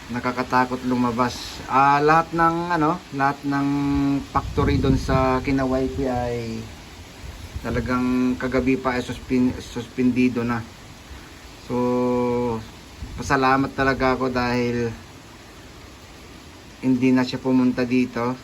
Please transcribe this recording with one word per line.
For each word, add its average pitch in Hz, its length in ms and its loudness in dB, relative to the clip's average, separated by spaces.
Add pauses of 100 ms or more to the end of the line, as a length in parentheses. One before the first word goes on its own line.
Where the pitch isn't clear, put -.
Nakakatakot 127 800 -2
lumabas. 123 800 -2
Ah, 139 320 4
lahat 160 400 4
ng, 170 400 2
ano, 160 240 0 (160)
lahat 139 320 0
ng 139 200 0 (600)
factory 143 480 0
doon 139 240 2
sa 131 400 2
kina 135 240 0
Wifey 131 400 -2
ay 120 560 -4 (1040)
talagang 127 720 0
kagabi 127 400 0
pa 127 240 -2
ay - 0 -
suspin-, 127 560 0
suspendido 123 880 0
na. 120 160 -2 (1040)
So, 123 960 0 (560)
pasalamat 135 560 2
talaga 131 400 2
ako 127 160 0
dahil 120 640 0 (1900)
hindi 131 240 4
na 127 160 4
siya 127 160 -4
pumunta 127 480 2
dito. 123 560 0